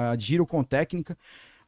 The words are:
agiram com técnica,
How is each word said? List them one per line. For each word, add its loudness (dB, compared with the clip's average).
agiram 2
com 0
técnica, -2